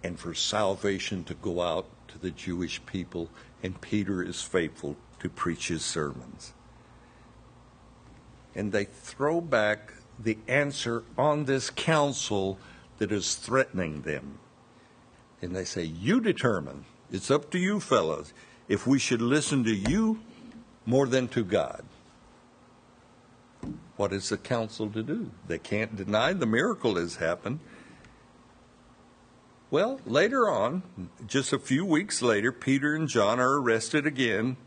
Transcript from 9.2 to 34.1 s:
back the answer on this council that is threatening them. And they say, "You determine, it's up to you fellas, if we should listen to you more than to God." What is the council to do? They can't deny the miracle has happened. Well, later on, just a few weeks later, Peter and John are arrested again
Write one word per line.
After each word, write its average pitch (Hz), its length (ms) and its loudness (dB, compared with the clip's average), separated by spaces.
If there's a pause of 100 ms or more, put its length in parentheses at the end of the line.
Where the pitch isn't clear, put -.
back 107 520 0 (260)
the 110 180 0 (100)
answer 127 560 0 (140)
on 147 280 2
this 135 240 0
council 123 920 0 (380)
that 101 140 0
is 101 240 -2
threatening 92 680 -2
them. 71 380 -8 (1000)
And 90 140 -6
they 92 100 -4
say, 87 180 -4
"You 92 360 0
determine, 95 680 0 (260)
it's 95 180 -6
up - 220 2
to 180 80 0
you 196 200 2
fellas, 80 540 0 (340)
if 98 200 0
we 135 100 6
should 123 240 2
listen 131 420 2
to 113 100 4
you 196 460 2 (680)
more 131 220 4
than 127 220 2
to 120 140 0
God." 90 420 0 (2000)
What 98 180 0
is 98 160 -4
the 104 80 -2
council 113 540 -4
to 110 100 -4
do? 170 300 -6 (160)
They 85 100 -4
can't 110 380 -4
deny 107 380 2
the 170 120 0
miracle 120 500 2
has 85 200 -2
happened. 85 440 -2 (2000)
Well, 226 340 2
later 214 420 4
on, 120 640 0 (160)
just 135 260 0
a 139 80 2
few 139 260 2
weeks 151 360 2
later, 117 300 4
Peter 135 420 0
and 156 140 0
John 117 320 4
are 131 200 4
arrested 123 460 2
again 127 600 0